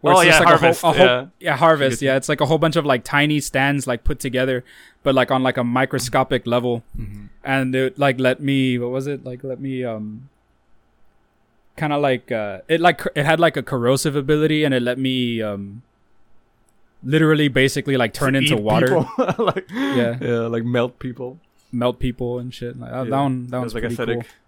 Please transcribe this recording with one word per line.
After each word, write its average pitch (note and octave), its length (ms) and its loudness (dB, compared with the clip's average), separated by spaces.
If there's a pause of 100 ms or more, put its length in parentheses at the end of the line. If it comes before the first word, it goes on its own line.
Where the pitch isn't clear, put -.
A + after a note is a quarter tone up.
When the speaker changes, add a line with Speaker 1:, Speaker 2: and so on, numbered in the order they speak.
Speaker 1:
Where E3 140 4
Speaker 2:
Oh, F#3 60 8
Speaker 1:
it's F3 100 6
just, D#3 100 8
Speaker 2:
yeah, - 60 6
Speaker 1:
like, E3+ 140 8
Speaker 2:
Harvest, E3 220 2
Speaker 1:
a F3 40 2
whole, D#3 80 4
a C3+ 40 2
whole, C3+ 80 8
Speaker 2:
yeah. B2 200 2 (120)
Speaker 1:
yeah, D#3 200 -2
Harvest, C#3 420 4
Speaker 2:
Shigechi. C#3 60 -2
Speaker 1:
yeah. C3+ 100 2
It's, C3 140 -2
like, D3 100 0
a D3 60 2
whole D#3 120 2
bunch D#3 180 2
of, D3+ 100 0
like, B2+ 180 0
tiny D3 360 0
stands, C#3 460 -2
like, B2 180 -6
put C#3 160 0
together, B2+ 440 -2 (380)
but, C#3 120 2
like, B2+ 160 4
on, C3 120 2
like, C3 160 0
a B2 60 -2
microscopic B2+ 840 -2
level. A#2+ 360 -2 (160)
Speaker 2:
Mm-hmm. G2+ 280 -12 (180)
Speaker 1:
And C3+ 300 -2
it, C3 240 -2
like, C#3 200 2
let B2+ 220 2
me, C3+ 380 0
what A#2+ 120 -4
was C3+ 160 -4
it? C#3+ 160 -8
Like, B2+ 220 -14
let B2+ 160 -10
me, C3 240 -6
um, A2 460 -10 (1500)
kinda D3 220 -4
like, C3+ 340 -2
uh, G#2 360 -6
it, D#3+ 120 2
like, E3+ 180 4
cor-, - 160 -6
it C#3+ 100 0
had, D#3+ 160 2
like, E3 160 2
a C#3 60 -6
corrosive C3+ 540 0
ability, D3+ 480 0
and C3+ 100 0
it B2 80 0
let B2 160 -2
me, B2+ 440 -2
um, G2+ 400 -8 (1200)
literally D3+ 440 4
basically, C3+ 480 0
like, A#2+ 160 0
turn C3+ 240 -2
Speaker 2:
Eat C3 140 0
Speaker 1:
into B2+ 60 2
water. G#2+ 300 2 (180)
Speaker 2:
people. - 40 -10 (300)
<laughs> A#3 60 0
Like, F#3+ 260 -2
Speaker 1:
Yeah. D3+ 500 -2
Speaker 2:
yeah, A#2+ 260 -2
like, A#2 180 -4
melt A#2+ 340 -2
people. B2+ 400 -12 (340)
Speaker 1:
Melt A#2+ 260 -2
people B2 400 -4
and B2 140 -10
shit. A#2+ 260 -12
Like, A#2+ 120 -14
that, B2+ 140 -6
Speaker 2:
Yeah. A#2+ 60 -6
Speaker 1:
that C3+ 100 0
one, B2+ 260 -2
that B2 100 -8
Speaker 2:
It B2+ 40 -4
Speaker 1:
one's A#2+ 140 -8
Speaker 2:
was, A2+ 80 -4
like, A#2 140 -4
Speaker 1:
pretty A#2 240 -4
Speaker 2:
acidic. A#2 60 -12 (220)